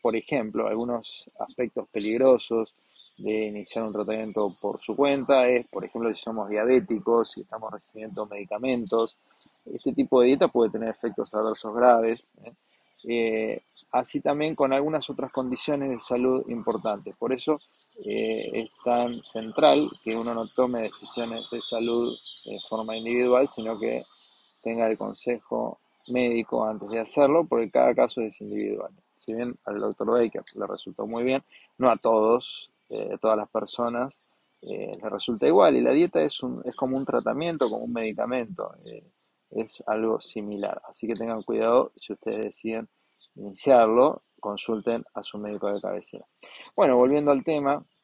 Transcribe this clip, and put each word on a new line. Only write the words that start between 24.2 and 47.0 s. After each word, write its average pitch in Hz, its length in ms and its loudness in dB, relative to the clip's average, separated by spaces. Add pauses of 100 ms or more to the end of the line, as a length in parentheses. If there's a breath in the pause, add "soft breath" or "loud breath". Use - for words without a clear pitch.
tenga 113 300 -2
el 110 60 0
consejo 117 800 -6 (300)
médico 120 560 0
antes 104 260 -6
de 113 80 -2
hacerlo, 147 480 4
porque 117 240 0
cada 127 240 6
caso 123 240 2
es 110 220 -6
individual. 104 500 -4 (260)
Si - 160 -10
bien 120 300 -6
al 104 160 -6
doctor 107 320 -2
Baker 117 320 2 (120)
le 104 120 -6
resultó 98 400 -10
muy 117 160 -4
bien, 131 180 0 (360 soft breath)
no 127 120 4
a 113 60 6
todos, 113 720 2 (200)
eh, 107 320 -6
todas 110 160 4
las 104 120 -6
personas, 120 800 -6 (320)
eh, 101 400 -10
les 107 80 -6
resulta 104 380 -2
igual, 165 300 6
y 120 40 4
la 127 120 4
dieta 165 280 4
es 147 220 -2
un, 123 220 -8
es 123 100 -6
como 131 220 -4
un 135 80 -4
tratamiento, 131 640 -2
como 113 160 -6
un 120 80 -6
medicamento, 113 800 -4 (100)
eh, - 260 -18 (420)
es - 360 -8
algo 110 340 0
similar. 101 640 -6
Así - 200 -10
que 113 80 -2
tengan 113 260 -6
cuidado 113 560 2
si - 160 -12
ustedes 107 240 -6
deciden 113 500 -6 (480)
iniciarlo, 117 840 4 (180)
consulten 110 600 -4 (140)
a 101 80 -10
su - 160 -12
médico 104 340 -4
de 101 80 -4
cabecera. 95 420 -8 (520 loud breath)
Bueno, 143 220 6
volviendo 143 340 6